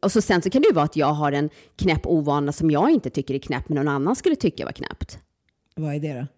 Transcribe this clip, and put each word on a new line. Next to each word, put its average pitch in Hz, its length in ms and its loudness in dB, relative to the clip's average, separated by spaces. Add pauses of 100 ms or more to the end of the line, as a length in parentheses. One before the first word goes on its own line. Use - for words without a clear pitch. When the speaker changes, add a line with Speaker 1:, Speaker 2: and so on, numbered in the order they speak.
Speaker 1:
och 202 100 0
så 220 100 4
sen 180 200 2
så 185 80 -2
kan 262 120 2
det 440 60 6
ju 226 60 4
vara 151 100 2
att 147 120 -4
jag 151 160 2
har 147 200 0
en 143 180 0 (260)
knäpp 170 300 0
ovana 147 460 0
som 160 180 0
jag 165 200 4
inte 233 200 2
tycker 135 240 -4
är 135 40 -2
knäpp, - 300 -6
men 151 80 -2
någon 143 120 0
annan 143 280 0
skulle 320 200 0
tycka - 280 -2
var - 80 -10
knäppt. - 460 -12 (560)
Speaker 2:
Vad 156 200 -6
är 147 60 -4
det 143 200 -6
då? 139 60 -8 (120)